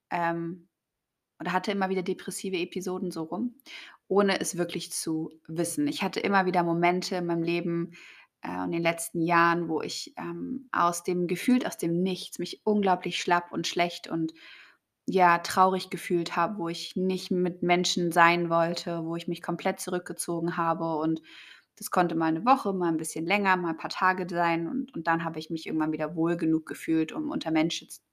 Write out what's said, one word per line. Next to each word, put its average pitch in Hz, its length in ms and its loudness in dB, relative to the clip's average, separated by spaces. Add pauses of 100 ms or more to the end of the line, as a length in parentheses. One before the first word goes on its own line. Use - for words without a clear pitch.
(120)
ähm, 170 560 -4 (720)
oder 175 140 -6
hatte 185 180 0
immer 196 180 0
wieder 185 140 0
depressive 185 540 -6
Episoden 185 520 -4
so 170 140 -6
rum, 208 320 -6 (520)
ohne 196 320 4
es - 180 -4
wirklich 175 340 -4
zu 160 400 -4 (160)
wissen. 160 400 -2
Ich - 160 -2
hatte 190 160 -2
immer 196 260 4
wieder 180 160 2
Momente 170 540 2
in 175 100 -2
meinem 170 160 0
Leben, 170 520 -2 (500)
äh, 180 220 -6
in 175 60 -4
den 170 120 0
letzten 170 380 -2
Jahren, 170 460 6
wo 160 140 -2
ich, - 360 -8
ähm, 170 540 -8
aus 175 320 2
dem, 180 240 0
gefühlt 247 380 2
aus - 120 -6
dem 175 260 0
Nichts 190 340 -4
mich - 260 -8
unglaublich 196 560 2
schlapp 175 320 0
und 170 140 -4
schlecht 175 420 -2
und, 160 260 -2 (760)
ja, 175 320 6
traurig 185 500 2
gefühlt 170 460 -2
habe, 196 240 0
wo 170 100 -2
ich - 260 -8
nicht 185 360 0
mit 180 320 0
Menschen 175 480 2
sein 170 380 4
wollte, 170 560 0
wo 165 100 -4
ich 170 120 -8
mich 175 140 -4
komplett 185 380 -4
zurückgezogen 170 800 -4
habe. 165 400 0
Und 160 240 0 (560)
das - 120 -12
konnte 175 260 2
mal 165 120 2
eine 160 180 0
Woche, 254 280 4
mal 175 160 0
ein 160 80 2
bisschen 165 280 -6
länger, 190 320 4
mal 175 140 -2
ein 160 60 -4
paar 160 120 -8
Tage 185 400 0
sein. 170 380 0
Und, - 260 -4
und 165 140 -4
dann 170 160 2
habe 165 160 -4
ich 156 100 -12
mich 160 160 -6
irgendwann 156 260 0
wieder 156 240 -4
wohl 170 220 2
genug 160 280 2
gefühlt, 160 460 -2
um 151 200 -6
unter 165 200 -4
Menschen 160 380 0
z-, - 240 -18